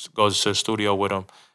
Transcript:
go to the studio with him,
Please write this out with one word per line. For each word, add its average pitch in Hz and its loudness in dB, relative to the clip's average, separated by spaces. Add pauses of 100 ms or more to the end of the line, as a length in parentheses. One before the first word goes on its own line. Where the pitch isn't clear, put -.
(140)
go 104 4
to 98 0
the 101 0
studio 104 0
with 98 0
him, 95 -4 (280)